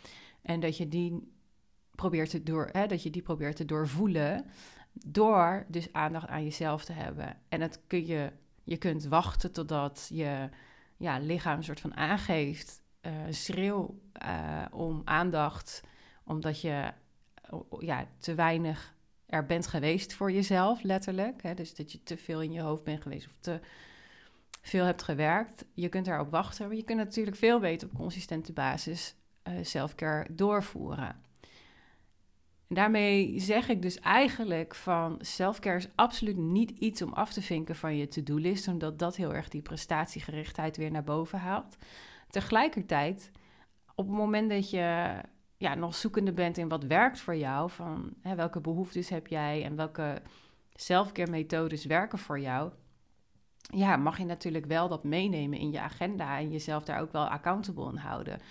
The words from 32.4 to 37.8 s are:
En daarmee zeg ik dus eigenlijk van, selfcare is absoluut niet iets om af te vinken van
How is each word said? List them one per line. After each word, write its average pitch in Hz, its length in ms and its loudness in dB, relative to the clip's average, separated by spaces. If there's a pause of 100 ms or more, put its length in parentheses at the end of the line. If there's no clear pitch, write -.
En 175 60 -2
daarmee 202 640 4
zeg 214 300 2
ik 202 140 2
dus 180 160 -2
eigenlijk 208 760 2
van, 165 460 0
selfcare 185 560 0
is 180 180 -2
absoluut 220 420 4
niet 180 340 4
iets 220 320 0
om 160 100 -4
af - 200 0
te 196 100 -4
vinken 160 340 -2
van 156 200 -2